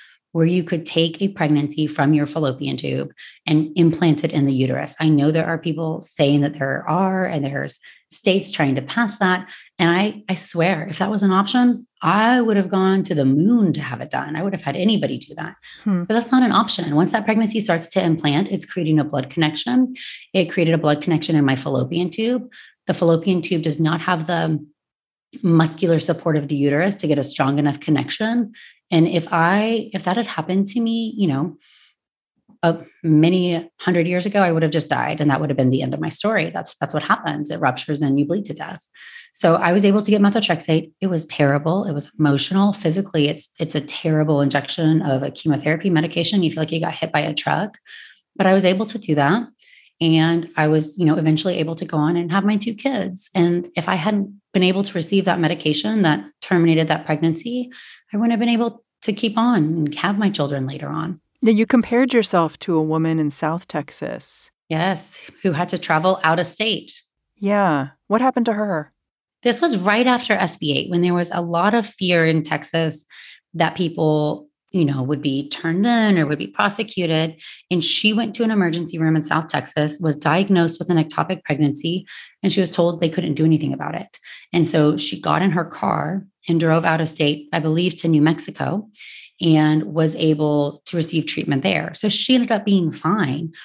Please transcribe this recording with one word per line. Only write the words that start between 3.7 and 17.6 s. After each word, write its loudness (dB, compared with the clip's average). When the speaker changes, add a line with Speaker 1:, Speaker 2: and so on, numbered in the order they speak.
Speaker 1:
implant 4
it -2
in 0
the 2
uterus. -2
I 2
know 4
there 0
are -2
people -6
saying 2
that -2
there -4
are, 0
and -4
there's -6
states 0
trying 0
to -4
pass -4
that. 0
And 4
I, 0
I -2
swear, -2
if -10
that -2
was -2
an 2
option, 2
I 2
would 2
have 0
gone 2
to -4
the 2
moon 4
to -2
have -8
it -12
done. -6
I -4
would -4
have -8
had -4
anybody 0
do -14
that. -12
Speaker 2:
Hmm. 0
Speaker 1:
But -2
that's 0
not 6
an 2
option. 0
Once 4
that -8
pregnancy 0